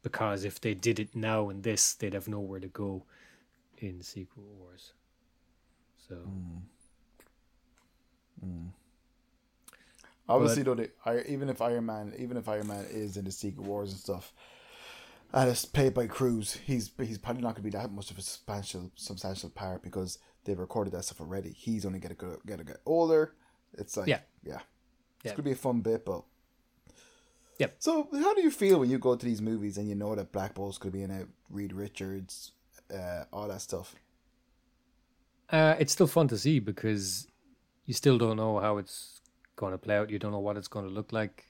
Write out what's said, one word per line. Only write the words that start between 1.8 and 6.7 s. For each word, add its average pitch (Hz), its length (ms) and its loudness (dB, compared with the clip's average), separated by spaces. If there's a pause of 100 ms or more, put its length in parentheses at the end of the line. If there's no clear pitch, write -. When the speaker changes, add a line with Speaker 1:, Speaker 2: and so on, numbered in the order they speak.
Speaker 1:
they'd 98 200 -4
have 98 140 -4
nowhere 98 320 -6
to 92 80 -10
go 98 360 -6 (720)
in 90 240 -10
Secret 95 400 -14
Wars. 95 500 -20 (1160)
So. - 60 -12
Speaker 2:
Mm. 87 460 -12 (1900)